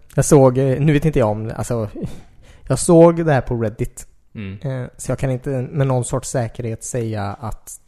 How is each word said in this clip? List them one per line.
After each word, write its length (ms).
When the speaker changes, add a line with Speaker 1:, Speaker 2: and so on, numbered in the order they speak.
Speaker 1:
jag 100
såg, 340
eh, 220
nu 120
vet 120
inte 140
jag 120
om, 260
alltså, 320
jag 100
såg 480
det 60
här 80
på 160
Reddit. 500
Speaker 2:
Mm. 240
Speaker 1:
Eh, 140
så 140
jag 80
kan 120
inte 400
med 160
någon 180
sorts 240
säkerhet 560
säga 400
att 480